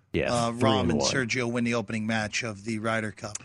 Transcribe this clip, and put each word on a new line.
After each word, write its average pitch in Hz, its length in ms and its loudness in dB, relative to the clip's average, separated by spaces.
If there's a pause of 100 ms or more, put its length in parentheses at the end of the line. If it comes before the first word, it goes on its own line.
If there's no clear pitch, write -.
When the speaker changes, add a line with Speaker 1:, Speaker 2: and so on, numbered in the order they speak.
(120)
Speaker 1:
Yeah, 73 180 0
Speaker 2:
Uh, 117 220 2
Speaker 1:
three 117 80 -8
Speaker 2:
Rahm 131 200 4
Speaker 1:
and 123 100 2
Speaker 2:
and 113 100 2
Speaker 1:
one. 135 100 2
Speaker 2:
Sergio 123 400 0
win 120 140 0
the 117 80 2
opening 110 340 -2
match 107 360 0
of 104 240 -6
the 113 120 -2
Ryder 110 340 0
Cup. 104 320 -10